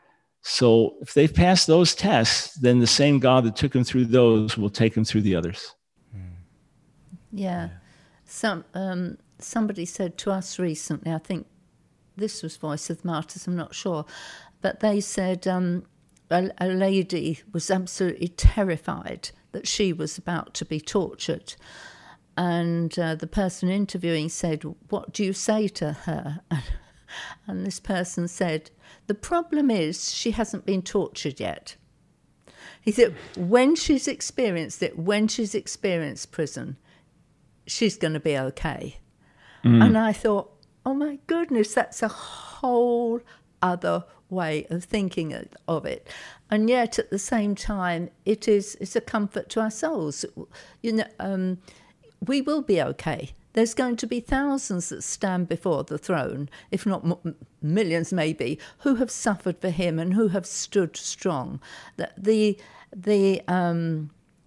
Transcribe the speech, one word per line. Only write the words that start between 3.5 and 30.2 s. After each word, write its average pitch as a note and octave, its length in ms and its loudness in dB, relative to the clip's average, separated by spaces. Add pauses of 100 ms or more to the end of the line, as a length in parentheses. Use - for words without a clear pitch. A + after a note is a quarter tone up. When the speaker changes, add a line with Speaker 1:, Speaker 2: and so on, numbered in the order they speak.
Speaker 1:
took C#3 160 0
them B2+ 140 4
through B2+ 200 2
those A2+ 520 6
will G#2 120 0
take A2 240 2
them A2 120 2
through A2 160 2
the G2 160 2
others. - 360 -6 (400)
Speaker 2:
Mm. G2+ 60 -14 (1120)
Yeah. G3 200 -6
Speaker 3:
Yeah. F3 180 -6 (560)
Speaker 2:
Some, G3 480 -4
um, F3+ 460 -4 (200)
somebody G3+ 460 -4
said F3 320 -6
to - 140 -2
us F#3+ 280 -4
recently, D#3+ 540 -4
I D#3+ 60 -4
think E3 280 -8 (720)
this G#3 260 -4
was F#3+ 140 -10
Voice D3+ 320 -6
of - 160 -8
Martyrs, E3 420 -4
I'm F3+ 80 -2
not E3+ 180 -6
sure, D#3+ 320 -4 (560)
but - 200 -2
they G#3 180 2
said, F#3 480 -2
um, F3+ 380 0 (440)
a, F3+ 280 2
a F3+ 100 0
lady F#3 720 0 (140)
was E3+ 180 -2
absolutely F3+ 560 -2
terrified - 1040 0 (240)
that - 140 -8
she G3 260 0
was D#3 240 -6
about E3+ 380 -6
to D#3 100 -6
be D#3 160 -4
tortured. - 720 -4 (800)
And, E3+ 600 0
uh, E3 180 0
the E3 120 -8
person F#3 420 -2
interviewing F3 600 -2
said, D#3+ 340 -4 (260)
"What - 240 -6
do G#3+ 100 -2
you F#3+ 100 0
say G#3+ 360 0
to D3+ 240 -4
her?" D3 560 -6
<laughs> - 20 -2 (920)
And F#3 180 -6
this F#3+ 160 -6
person F3+ 480 -4
said, D#3+ 440 -4 (340)
"The G#3 80 -2
problem D4+ 560 0
is F3 420 0
she - 200 -2